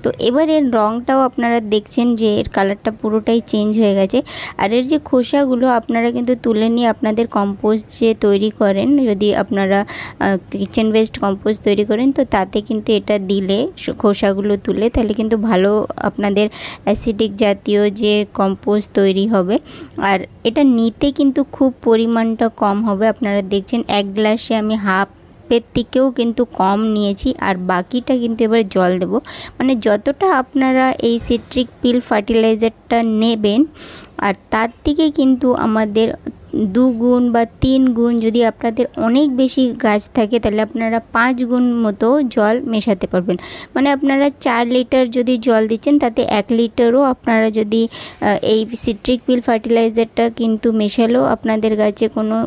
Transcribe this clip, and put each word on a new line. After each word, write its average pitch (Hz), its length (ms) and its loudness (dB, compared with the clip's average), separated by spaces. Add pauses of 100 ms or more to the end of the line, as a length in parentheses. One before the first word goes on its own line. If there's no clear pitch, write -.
তো 147 60 0 (180)
এবার 285 280 2
এর 302 80 2 (140)
রঙটাও 233 420 0 (100)
আপনারা 233 280 -2 (160)
দেখছেন 214 340 0 (120)
যে 220 100 2 (100)
এর 214 160 -4
কালারটা 202 360 -2 (100)
পুরোটাই 220 380 0 (120)
চেঞ্জ 214 200 0 (100)
হয়ে 202 180 2
গেছে। 196 200 2 (420)
আর - 160 0
এর 254 140 0
যে 311 60 2 (120)
খোসাগুলো 254 560 2 (140)
আপনারা 233 380 -2
কিন্তু 247 160 0 (120)
তুলে 226 300 2
নিয়ে 240 180 2
আপনাদের 214 320 0 (120)
কম্পোস্ট 208 480 -2 (140)
যে 226 120 2 (140)
তৈরি 202 240 2 (100)
করেন, 202 280 2 (220)
যদি 208 180 0 (160)
আপনারা, 196 420 0
আহ, - 520 -4 (220)
কিচেন 220 340 -2
ওয়েস্ট 220 300 2
কম্পোস্ট 202 440 -2
তৈরি 208 220 2
করেন, 226 180 0 (100)
তো 285 40 0 (140)
তাতে 190 220 -2 (100)
কিন্তু 214 220 -6 (100)
এটা 208 160 -2 (160)
দিলে 196 260 0 (260)
স-, - 180 -6
খোসাগুলো 202 520 0 (120)
তুলে 196 280 0
তাহলে 214 260 0
কিন্তু 220 160 0 (140)
ভালো 196 220 4 (380)
আপনাদের 202 380 0 (380)
অ্যাসিডিক 214 460 -2 (120)
জাতীয় 202 380 0 (200)
যে 208 120 2 (260)
কম্পোস্ট 202 480 0 (120)
তৈরি 196 340 2
হবে। 190 220 0 (540)
আর 190 100 2 (280)
এটা 240 140 0 (160)
নিতে 226 300 0 (120)
কিন্তু 285 220 2 (140)
খুব 269 140 2 (180)
পরিমাণটা 226 600 0 (140)
কম 202 160 2 (100)
হবে। 202 260 0
আপনারা 202 280 -2 (120)
দেখছেন 202 280 -2 (180)
এক 202 60 -2 (100)
গ্লাসে 214 460 -2
আমি 214 140 -2 (100)
হাফের 202 760 -2 (120)
থেকেও 254 300 0 (140)
কিন্তু 233 220 0 (180)
কম 190 200 2 (160)
নিয়েছি, 202 340 -2 (180)
আর 196 80 0 (140)
বাকিটা 185 440 -2 (100)
কিন্তু 233 240 -4
এবার 226 140 2 (140)
জল 185 160 2 (100)
দেব। 185 120 -4 (440)
মানে 262 160 2 (120)
যতটা 277 420 0 (140)
আপনারা 262 440 0 (240)
এই 233 60 2 (120)
সিট্রিক 240 400 -2 (140)
পিল 240 160 2 (120)
ফার্টিলাইজারটা 226 880 0 (240)
নেবেন, 220 400 2 (640)
আর 202 80 0 (200)
তার 226 160 0 (160)
থেকে 302 200 2 (140)
কিন্তু 262 280 2 (180)
আমাদের 220 420 0 (680)
দুগুণ 247 480 2 (120)
বা 233 80 2 (200)
তিন 262 180 4 (160)
গুণ, 233 160 2 (120)
যদি 226 140 2 (120)
আপনাদের 233 340 -2 (220)
অনেক 269 200 2 (140)
বেশি 262 220 2 (200)
গাছ 208 180 2 (160)
থাকে 226 260 0
তাহলে 214 240 0
আপনারা 226 320 -2 (160)
পাঁচ 240 200 2 (140)
গুণ 247 160 2 (200)
মতো 214 220 0 (280)
জল 214 200 2 (160)
মেশাতে 208 400 -2
পারবেন। 180 260 -2 (380)
মানে 269 200 2
আপনারা 277 320 0 (180)
চার 240 180 0 (120)
লিটার 254 300 2 (120)
যদি 247 160 2 (140)
জল 226 140 4 (100)
দিচ্ছেন, 285 320 0
তাতে 240 180 0 (180)
এক 196 80 -4 (100)
লিটারও 233 440 2 (120)
আপনারা 220 340 0 (120)
যদি, 214 280 0
আহ, - 500 -4 (160)
এই 220 60 2 (240)
সিট্রিক 240 440 -2
পিল 254 200 2
ফার্টিলাইজারটা 226 800 0 (140)
কিন্তু 220 280 0 (120)
মেশালেও 226 440 2 (120)
আপনাদের 220 360 -2 (100)
গাছে 208 240 0 (120)
কোনো 220 180 -2 (120)